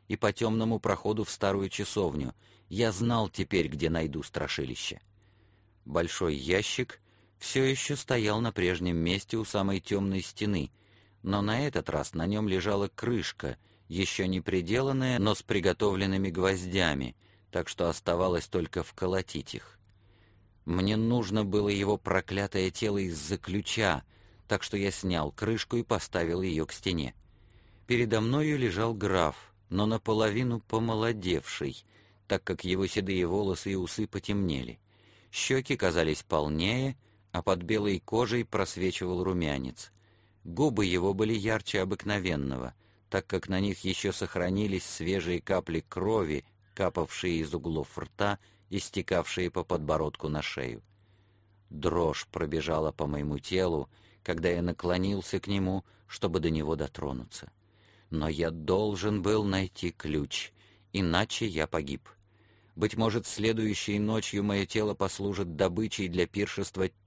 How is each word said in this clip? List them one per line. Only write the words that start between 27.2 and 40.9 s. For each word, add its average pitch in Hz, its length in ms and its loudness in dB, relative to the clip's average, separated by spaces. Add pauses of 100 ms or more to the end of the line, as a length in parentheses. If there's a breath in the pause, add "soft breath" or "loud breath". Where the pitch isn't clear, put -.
Передо 117 340 2
мною 143 380 2
лежал 113 360 0
граф, 92 600 2 (160)
но 98 160 2
наполовину 110 760 2
помолодевший, 107 1300 -2 (420 soft breath)
так - 160 0
как 92 220 -4
его 92 220 2
седые 95 380 0
волосы 95 460 0
и 95 40 0
усы 92 320 -2
потемнели. 82 720 -2 (520 soft breath)
Щёки 131 440 0
казались 82 480 2
полнее, 90 760 0 (340 soft breath)
а 87 100 -4
под 90 220 2
белой 104 360 0
кожей 117 460 0
просвечивал 90 800 0
румянец. 76 680 -2 (520 soft breath)
Губы 107 420 2
его 90 280 4